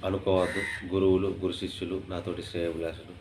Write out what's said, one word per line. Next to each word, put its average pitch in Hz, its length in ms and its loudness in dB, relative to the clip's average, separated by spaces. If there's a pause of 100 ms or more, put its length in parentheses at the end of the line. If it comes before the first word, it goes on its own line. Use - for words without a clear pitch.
అనుకోవద్దు. 92 880 0
గురువులు, 95 340 6 (120)
గురు 92 120 0
శిష్యులు, 92 560 -4
నాతోటి 87 340 -6
శ్రేయోభిలాషులు 82 800 -4